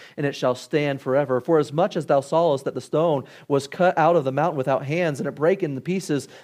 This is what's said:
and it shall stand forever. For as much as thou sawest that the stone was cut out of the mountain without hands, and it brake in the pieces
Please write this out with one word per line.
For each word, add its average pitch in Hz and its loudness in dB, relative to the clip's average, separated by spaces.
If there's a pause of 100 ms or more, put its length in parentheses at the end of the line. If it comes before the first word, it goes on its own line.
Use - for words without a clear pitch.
(180)
and 147 -4
it 135 -2
shall 127 0
stand 147 -2
forever. 131 0
For 160 2
as 143 -2
much 170 0
as 156 -4
thou 143 4
sawest 156 0
that 127 -4
the 127 -6
stone 147 0 (220)
was 139 0
cut 180 2
out 165 4
of 156 2
the 135 -2
mountain 151 0
without 131 0
hands, 151 -2
and 147 -4
it 139 -8
brake 170 2
in 147 -4
the 131 -6
pieces 160 -2 (160)